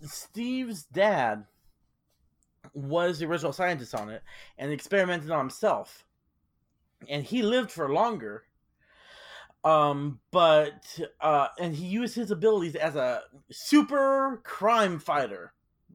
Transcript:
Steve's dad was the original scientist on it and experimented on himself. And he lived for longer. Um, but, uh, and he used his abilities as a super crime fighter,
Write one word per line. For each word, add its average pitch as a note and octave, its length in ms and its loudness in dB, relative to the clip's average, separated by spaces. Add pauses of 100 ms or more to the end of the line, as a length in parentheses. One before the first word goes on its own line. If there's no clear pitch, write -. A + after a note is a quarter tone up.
Steve's A#3 800 -8
dad C3+ 640 2 (1300)
was D#3 460 -2
the E3 60 -6
original D#3 280 -2
scientist E3+ 420 -4
on G#2+ 140 -6
it A2+ 140 -14 (340)
and C#3+ 140 -6
experimented E3+ 600 0
on D#3 80 0
himself. C3 640 -2 (1040)
And C#3+ 140 -4
he A#3+ 180 -2
lived A3 300 2
for D3 200 -4
longer. D3+ 520 -2 (1200)
Um, D3 560 2 (120)
but, D#3 680 4 (200)
uh, D3 280 4 (120)
and E3+ 160 -4
he E3+ 100 -8
used A3+ 300 -4
his A3 160 -4
abilities F3 440 0
as D3+ 200 -2
a B2+ 260 -2 (300)
super C4+ 920 2
crime G3+ 560 2
fighter, A2+ 540 -4 (420)